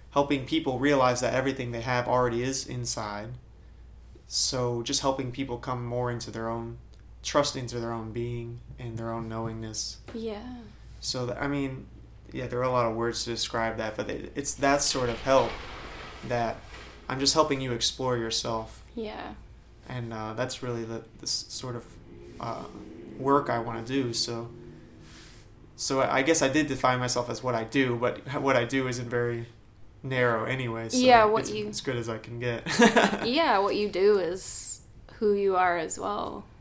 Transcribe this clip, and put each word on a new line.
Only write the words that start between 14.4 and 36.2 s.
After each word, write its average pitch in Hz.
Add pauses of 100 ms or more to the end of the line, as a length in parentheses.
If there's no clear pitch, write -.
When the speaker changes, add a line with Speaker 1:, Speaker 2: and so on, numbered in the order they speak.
Speaker 1:
that 143
sort 123
of 113
help 131 (800)
that 120 (500)
I'm 131
just 139
helping 156
you 127
explore 123
yourself. 113 (120)
Speaker 2:
Yeah. 214 (540)
Speaker 1:
And, 120
uh, 110
that's 127
really 120
the, 113 (160)
the -
s-, -
sort 127
of, 113 (540)
uh, - (520)
work 139
I 117
wanna 113
do. 123
So, 113 (1300)
so 135
I, -
I 135
guess 156
I 135
did 147
define 127
myself 123
as 113
what 123
I 113
do, 127
but 120
h-, 131
what 135
I 120
do 135
isn't 120
very 120 (560)
narrow 123
anyway. 117
So 254
Speaker 2:
Yeah, 247
what 214
Speaker 1:
it's -
Speaker 2:
you 208
Speaker 1:
as -
good 131
as 113
I 110
can 117
get. 120 (180)
<laughs> 226
Speaker 2:
Yeah, 254
what 196
you 208
do 196
is - (340)
who 208
you 196
are 180
as 160
well. - (160)